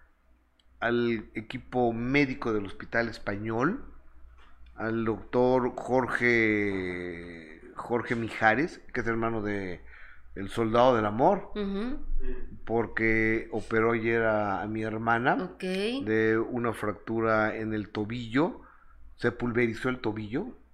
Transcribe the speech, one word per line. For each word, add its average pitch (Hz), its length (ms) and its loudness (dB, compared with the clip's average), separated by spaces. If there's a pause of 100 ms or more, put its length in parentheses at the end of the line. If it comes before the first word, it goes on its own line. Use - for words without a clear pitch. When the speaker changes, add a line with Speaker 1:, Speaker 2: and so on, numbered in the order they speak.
(800)
Speaker 1:
al 117 540 0
equipo 120 600 -2
médico 127 600 0
del 104 120 -2
Hospital 117 440 -4
Español, 110 760 -2 (920)
al 113 300 -2
doctor 123 680 2
Jorge, 95 1900 0 (140)
Jorge 117 400 -2
Mijares, 113 680 2 (120)
que 127 80 -4
es 113 60 -4
hermano 113 340 0
de 98 400 -4 (540)
El 98 140 -8
Soldado 120 460 6
del 107 100 4
Amor, 139 500 2
Speaker 2:
Ujú. 208 440 -4 (680)
Speaker 1:
porque 113 880 2
operó 113 400 2
ayer 117 320 2
a, 107 380 2
a 101 60 -4
mi 110 160 -4
hermana 117 520 2 (200)
Speaker 2:
Ok. - 60 -18
Speaker 1:
de 185 760 0
una 117 360 -2
fractura 107 840 0
en 110 180 -4
el 107 160 -4
tobillo, 117 720 -2 (540)
se 120 160 0
pulverizó 120 580 0
el 127 100 -2
tobillo 110 580 -4 (160)